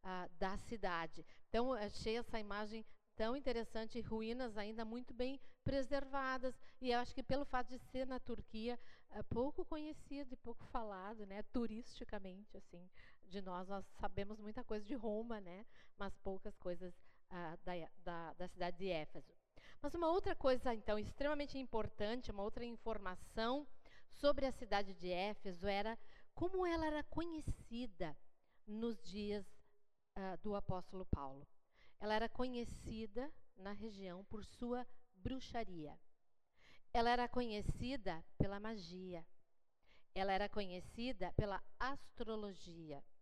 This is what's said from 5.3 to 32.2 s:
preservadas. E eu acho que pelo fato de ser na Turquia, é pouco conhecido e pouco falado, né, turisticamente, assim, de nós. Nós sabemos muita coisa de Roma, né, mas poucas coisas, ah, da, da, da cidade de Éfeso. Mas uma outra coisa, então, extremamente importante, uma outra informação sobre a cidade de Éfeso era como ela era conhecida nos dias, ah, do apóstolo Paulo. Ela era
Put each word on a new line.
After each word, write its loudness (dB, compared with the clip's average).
preservadas. 2
E 2
eu 8
acho 0
que 0
pelo 4
fato 2
de -4
ser -2
na 0
Turquia, -2
é -4
pouco 2
conhecido -4
e -6
pouco -6
falado, -2
né, -4
turisticamente, -2
assim, -12
de -6
nós. -2
Nós -2
sabemos 2
muita -4
coisa 0
de 0
Roma, 0
né, -10
mas -2
poucas -2
coisas, -2
ah, -4
da, 0
da, -2
da -2
cidade 0
de 0
Éfeso. -2
Mas 2
uma 4
outra 6
coisa, 6
então, 2
extremamente 0
importante, 0
uma -2
outra 0
informação 0
sobre 8
a 4
cidade 2
de -2
Éfeso 2
era 4
como 4
ela 4
era 2
conhecida 0
nos -2
dias, -2
ah, -2
do 2
apóstolo 0
Paulo. -4
Ela 0
era 2